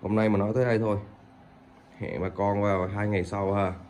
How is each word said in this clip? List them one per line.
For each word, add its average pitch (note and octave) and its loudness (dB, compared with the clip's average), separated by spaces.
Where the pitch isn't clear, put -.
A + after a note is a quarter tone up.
hôm G2+ -2
nay A2 4
mình G#2 4
nói G#2 0
tới B2+ 2
đây A2+ 2
thôi. G#2+ 0
Hẹn - -6
bà F#2 -2
con G2+ 0
vào F#2+ 2
hai G2+ -4
ngày G2 0
sau G2 -2
ha F#2+ 0